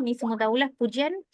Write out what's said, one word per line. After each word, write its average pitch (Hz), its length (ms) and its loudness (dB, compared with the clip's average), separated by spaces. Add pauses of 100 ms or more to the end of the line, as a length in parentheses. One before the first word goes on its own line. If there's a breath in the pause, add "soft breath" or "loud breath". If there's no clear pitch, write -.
ni 240 100 0
semua 226 240 -2
tahulah 240 400 2
pujian. 269 380 0 (180)